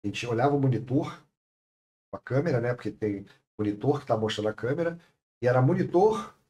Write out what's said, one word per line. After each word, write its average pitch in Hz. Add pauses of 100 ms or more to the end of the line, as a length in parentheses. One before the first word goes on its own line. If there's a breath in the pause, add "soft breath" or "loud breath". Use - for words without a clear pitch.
A 104
gente 117
olhava 123
o 139
monitor, 131 (960)
a -
câmera, 135
né? 123
Porque 107
tem 101 (340 soft breath)
monitor 107
que -
tá 117
mostrando 107
a 107
câmera, 170 (420 soft breath)
e 120
era 127
monitor 185 (160)